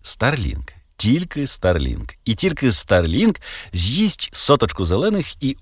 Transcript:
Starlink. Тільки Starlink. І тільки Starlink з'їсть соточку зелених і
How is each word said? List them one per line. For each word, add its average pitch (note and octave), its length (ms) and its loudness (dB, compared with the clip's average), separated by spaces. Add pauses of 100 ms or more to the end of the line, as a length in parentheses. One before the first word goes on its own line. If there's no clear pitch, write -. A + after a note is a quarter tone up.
Starlink. G#2+ 680 -4 (260)
Тільки D3 440 0
Starlink. E2+ 720 -2 (100)
І A2+ 100 0
тільки D3 340 0
Starlink G2+ 720 2 (320)
з'їсть B2+ 600 0
соточку - 520 2
зелених D#3 580 0
і C3+ 180 -2